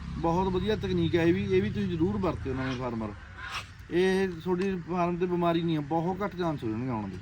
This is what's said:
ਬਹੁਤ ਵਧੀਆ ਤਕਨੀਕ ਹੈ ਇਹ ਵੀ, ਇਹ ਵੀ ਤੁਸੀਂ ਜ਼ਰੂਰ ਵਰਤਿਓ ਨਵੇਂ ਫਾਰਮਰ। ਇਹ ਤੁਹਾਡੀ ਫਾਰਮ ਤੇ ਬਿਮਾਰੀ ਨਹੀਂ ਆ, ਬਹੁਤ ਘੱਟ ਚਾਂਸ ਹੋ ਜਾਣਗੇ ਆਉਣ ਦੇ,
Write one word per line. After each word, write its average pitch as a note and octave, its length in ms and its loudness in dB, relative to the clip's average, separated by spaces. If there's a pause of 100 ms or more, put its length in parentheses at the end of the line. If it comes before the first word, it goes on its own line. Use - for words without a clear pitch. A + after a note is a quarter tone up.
(180)
ਬਹੁਤ F3 340 2
ਵਧੀਆ G3 240 2
ਤਕਨੀਕ F3 400 0
ਹੈ E3 80 4
ਇਹ E3+ 100 6
ਵੀ, G3+ 100 0
ਇਹ F#3+ 180 4
ਵੀ G#3 80 0
ਤੁਸੀਂ G3+ 180 -2
ਜ਼ਰੂਰ F3 280 2
ਵਰਤਿਓ D3+ 380 -2
ਨਵੇਂ C3 240 -2
ਫਾਰਮਰ। A#2 300 -4 (840)
ਇਹ F#3 380 4
ਤੁਹਾਡੀ F3+ 480 0 (120)
ਫਾਰਮ F3 280 0
ਤੇ F3+ 100 0
ਬਿਮਾਰੀ E3+ 360 2
ਨਹੀਂ E3 160 2
ਆ, - 20 0
ਬਹੁਤ E3 420 0
ਘੱਟ F3+ 140 -4
ਚਾਂਸ D#3+ 280 -2
ਹੋ A2+ 40 -2
ਜਾਣਗੇ A#2 220 -2
ਆਉਣ G#2+ 180 -4
ਦੇ, F#2 140 -8